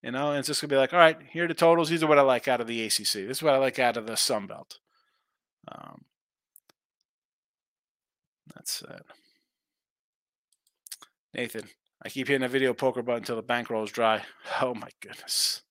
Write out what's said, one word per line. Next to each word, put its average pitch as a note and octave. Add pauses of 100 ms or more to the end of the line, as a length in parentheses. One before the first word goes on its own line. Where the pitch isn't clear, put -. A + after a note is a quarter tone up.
You A#2+
know, C#3+
and C#3+
it's B2+
just D3
gonna D3
be C#3
like, C3
"All F3
right, D#3+
here E3+
are -
the E3
totals. E3
These E3
are D#3
what D3+
I C#3+
like B2+
out B2
of A2+
the A#2
A A2
C G#2+
C. G2+
This C3
is -
what D3+
I C3
like C3+
out A#2+
of A2
the A2+
Sun G#2
Belt." - (880)
Um, - (2500)
that's -
it. - (2250)
Nathan, A2+ (340)
I -
keep C3
hitting C#3
the C3
video C3
poker -
button A#2+
until A#2
the A2
bankroll A#2
is G#2
dry. A2 (180)
<laughs> -
Oh B2+
my G2+ (120)
goodness. -